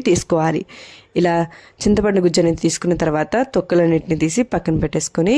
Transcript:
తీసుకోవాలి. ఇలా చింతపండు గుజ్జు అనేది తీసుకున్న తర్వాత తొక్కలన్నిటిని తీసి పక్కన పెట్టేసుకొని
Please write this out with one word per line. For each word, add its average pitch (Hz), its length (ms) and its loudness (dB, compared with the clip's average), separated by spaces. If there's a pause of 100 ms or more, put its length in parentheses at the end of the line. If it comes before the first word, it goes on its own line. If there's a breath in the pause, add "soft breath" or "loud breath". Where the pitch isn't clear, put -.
తీసుకోవాలి. 160 540 0 (580 loud breath)
ఇలా 175 140 2 (500 loud breath)
చింతపండు 202 420 2
గుజ్జు 180 160 2
అనేది 165 240 2
తీసుకున్న 170 380 -2
తర్వాత 151 300 -2 (220)
తొక్కలన్నిటిని 170 680 0
తీసి 160 200 0 (100)
పక్కన 175 300 -2
పెట్టేసుకొని 165 540 -2